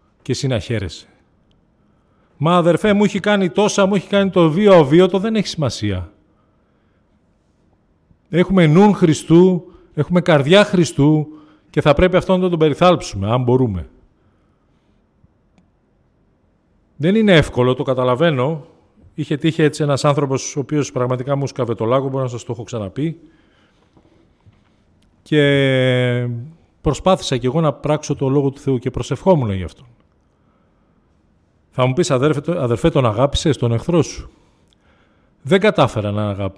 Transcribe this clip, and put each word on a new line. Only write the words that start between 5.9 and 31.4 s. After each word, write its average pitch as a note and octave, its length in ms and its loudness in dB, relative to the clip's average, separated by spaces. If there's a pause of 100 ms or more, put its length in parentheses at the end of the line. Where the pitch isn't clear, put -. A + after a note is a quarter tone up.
Έχουμε F3+ 380 2
νουν F#3+ 260 6
Χριστού, E3+ 800 2 (220)
έχουμε F3 280 -2
καρδιά D#3+ 420 4
Χριστού D3+ 640 2 (420)
και D3 120 -4
θα D3 120 4
πρέπει F3+ 220 2
αυτόν F#3 240 0
να F#3 100 0
τον E3+ 100 -2
περιθάλψουμε, D3 720 0
αν B2+ 120 0
μπορούμε. A#2+ 460 0 (3000)
Δεν E3+ 200 -2
είναι G#3 180 4
εύκολο, B2+ 400 2
το C3+ 100 -6
καταλαβαίνω. C3 840 -2 (520)
Είχε D3+ 200 -6
τύχει D#3+ 240 0
έτσι D3+ 220 0
ένας C#3+ 220 0
άνθρωπος, C#3 500 -2
ο D3 40 -6
οποίος C#3 320 -4
πραγματικά B2+ 440 -4
μου C#3 120 -4
σκάβε A#2 280 -6
το A2+ 100 -6
λάκκο, C3+ 240 -2
μπορώ C3+ 140 -6
να B2 60 -6
σας A#2 140 -12
το - 80 -10
έχω A2+ 120 -12
ξαναπεί. B2 560 -8 (2000)
Και C3 1080 0 (540)
προσπάθησα E3 560 -2
κι A#2+ 80 -4
εγώ C3+ 160 0
να D3 120 0
πράξω D3 420 -4
το C3+ 120 -4
Λόγο C#3 220 0
του C3+ 100 -10
Θεού C3+ 180 -2
και B2 140 -6
προσευχόμουν C3 600 -2
γι' F#2 120 -6
αυτόν. - 220 -14 (1800)